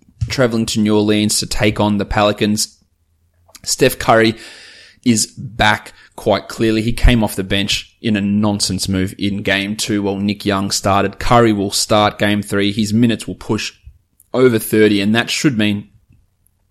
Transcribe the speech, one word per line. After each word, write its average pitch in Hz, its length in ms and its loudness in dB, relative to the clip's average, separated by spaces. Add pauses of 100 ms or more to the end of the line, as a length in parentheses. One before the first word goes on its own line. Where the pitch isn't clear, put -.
(300)
traveling 113 380 0
to 113 120 -2
New 107 160 2
Orleans 104 440 2
to - 80 -6
take 110 340 0
on 104 160 0
the 101 80 -2
Pelicans. 104 760 0 (800)
Steph - 340 0
Curry 113 380 4 (680)
is 110 220 2
back - 680 -2 (240)
quite 101 320 -2
clearly. 110 320 0
He 113 100 -2
came 110 320 4
off 104 140 -4
the 98 60 -2
bench 98 580 -4
in 107 160 0
a 98 40 -2
nonsense 101 680 0
move 95 280 -2
in 101 260 -4
game 98 340 -2
two 104 260 -2
while 98 140 -2
Nick 101 280 -4
Young 98 260 -2
started. 98 480 -2
Curry 120 340 4
will 101 180 -2
start 107 480 0
game 104 220 0
three. 101 320 -2
His 107 200 -2
minutes 113 320 2
will 92 100 -10
push - 380 -6 (600)
over 120 260 4
thirty, 107 400 2
and 107 160 2
that 120 140 0
should 135 280 -2
mean 104 320 -2 (800)